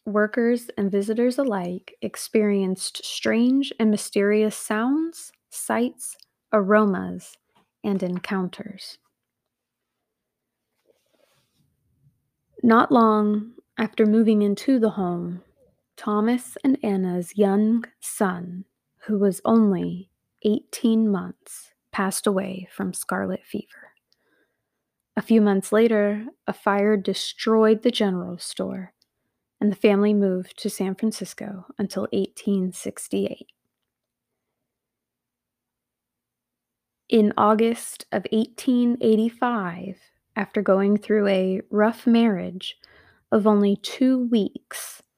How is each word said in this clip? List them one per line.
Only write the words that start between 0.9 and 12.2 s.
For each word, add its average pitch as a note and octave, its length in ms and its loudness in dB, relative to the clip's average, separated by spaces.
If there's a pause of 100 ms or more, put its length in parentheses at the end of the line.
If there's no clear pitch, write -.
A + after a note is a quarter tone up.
visitors A3+ 460 -2
alike F#3+ 640 -4
experienced G3+ 1040 -2
strange B3 760 0
and A3 120 2
mysterious G#3 680 0
sounds, C#4 720 -4 (200)
sights, - 640 -6 (340)
aromas, F#3+ 840 0 (460)
and G3 180 -4
encounters. F#3 960 -8 (3750)